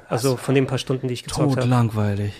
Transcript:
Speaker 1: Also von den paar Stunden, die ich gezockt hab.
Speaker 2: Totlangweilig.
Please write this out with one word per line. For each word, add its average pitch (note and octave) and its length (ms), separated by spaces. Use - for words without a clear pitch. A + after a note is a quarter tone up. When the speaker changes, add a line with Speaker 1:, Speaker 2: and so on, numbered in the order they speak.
Speaker 1:
Also B2 300
von - 180
den C3+ 100
paar B2+ 140
Stunden, C3 280
die B2 60
ich A#2+ 100
gezockt D3 280
hab. B2+ 100
Speaker 2:
Totlangweilig. G#2+ 800